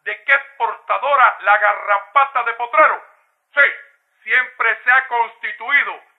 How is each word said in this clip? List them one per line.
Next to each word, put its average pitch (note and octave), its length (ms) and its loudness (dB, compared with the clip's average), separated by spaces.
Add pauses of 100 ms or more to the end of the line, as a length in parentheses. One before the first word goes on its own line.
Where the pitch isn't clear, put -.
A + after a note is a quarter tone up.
de G#3 200 -10
que C#4 100 0
es - 80 0 (140)
portadora A3+ 840 0
la G3+ 160 2
garrapata G#3 880 -2
de A#3 100 -4
Potrero, A#3+ 480 0 (520)
sí, C#4+ 140 4 (540)
siempre A3+ 600 -2
se B3 80 0
ha B3+ 180 2
constituido A3+ 880 -4 (240)